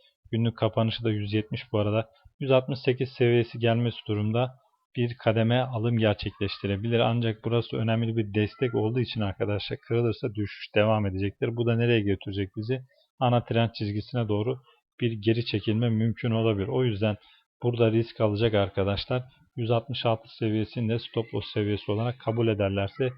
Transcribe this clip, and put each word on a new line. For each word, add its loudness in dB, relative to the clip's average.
günlük 0
kapanışı 0
da 2
yüz -4
yetmiş -2
bu 0
arada. 0
Yüz -2
altmış 2
sekiz 0
seviyesi 4
gelmesi 2
durumda 0
bir -2
kademe 2
alım 0
gerçekleştirebilir. 0
Ancak 0
burası -2
önemli 0
bir -2
destek 0
olduğu 0
için -4
arkadaşlar -4
kırılırsa 0
düşüş -8
devam 4
edecektir. -2
Bu 0
da 2
nereye 4
götürecek -2
bizi? -4
Ana 2
trend 2
çizgisine -4
doğru 0
bir 0
geri 0
çekilme 0
mümkün 0
olabilir. 0
O 0
yüzden 0
burada 4
risk 0
alacak 2
arkadaşlar 0
yüz -4
altmış 0
altı -2
seviyesini 0
de 0
stop -6
loss -6
seviyesi -2
olarak -2
kabul 0
ederlerse 0